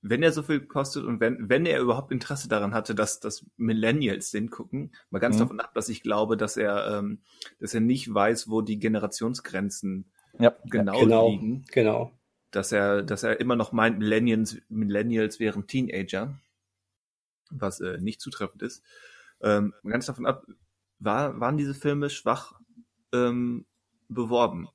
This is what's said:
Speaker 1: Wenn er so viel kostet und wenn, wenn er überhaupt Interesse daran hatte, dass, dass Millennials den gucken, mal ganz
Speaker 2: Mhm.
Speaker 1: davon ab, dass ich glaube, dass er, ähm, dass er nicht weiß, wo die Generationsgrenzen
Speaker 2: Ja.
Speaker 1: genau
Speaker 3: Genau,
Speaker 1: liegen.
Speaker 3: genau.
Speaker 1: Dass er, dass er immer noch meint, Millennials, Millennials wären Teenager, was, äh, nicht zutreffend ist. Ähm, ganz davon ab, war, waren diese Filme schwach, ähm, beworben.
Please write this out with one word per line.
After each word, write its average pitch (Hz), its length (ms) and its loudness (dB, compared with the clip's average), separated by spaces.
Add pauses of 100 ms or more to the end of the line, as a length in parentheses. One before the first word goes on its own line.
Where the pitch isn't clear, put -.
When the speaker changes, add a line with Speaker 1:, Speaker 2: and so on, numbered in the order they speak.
Speaker 1:
Wenn 113 200 0
er 165 80 6
so 156 120 -2
viel 147 180 0
kostet 139 440 -4
und 120 140 -2
wenn, 117 300 0
wenn 143 160 4
er 151 140 2
überhaupt 123 320 0
Interesse 135 380 -6
daran 104 240 0
hatte, 113 200 -2
dass, 104 260 -2
dass - 260 -10 (120)
Millennials 113 760 0
den 117 180 -4
gucken, 139 420 -10 (200)
mal 95 80 -4
ganz 107 180 2
Speaker 2:
Mhm. 110 40 4
Speaker 1:
davon 123 180 0
ab, - 160 -6
dass 113 140 -4
ich 107 140 -8
glaube, 107 340 2
dass 107 200 -2
er, 104 400 0
ähm, 104 240 -6 (380)
dass - 140 -8
er 113 80 2
nicht 123 320 2
weiß, 107 360 2
wo 110 120 2
die 107 180 -4
Generationsgrenzen 101 1300 -4 (280)
Speaker 2:
Ja. 120 160 6 (140)
Speaker 1:
genau 104 320 0
Speaker 3:
Genau, 113 280 8
Speaker 1:
liegen. 110 420 -4
Speaker 3:
genau. 117 400 2 (400)
Speaker 1:
Dass 98 200 -2
er, 101 320 2
dass 98 200 -4
er 110 160 0
immer 120 160 2
noch 110 180 0
meint, 113 260 4
Millennials, 110 580 2 (120)
Millennials 110 720 0
wären 104 280 -2
Teenager, 117 720 -4 (1120)
was, 107 280 -6
äh, 92 200 -6
nicht 104 220 -6
zutreffend - 420 -10
ist. - 180 -12 (600)
Ähm, 104 320 2 (100)
ganz 113 240 -4
davon 127 180 -8
ab, 135 200 -2 (540)
war, 113 400 -2
waren 127 180 0
diese 139 160 -2
Filme 143 360 -2
schwach, - 500 -4 (540)
ähm, 123 520 0 (420)
beworben. 113 680 0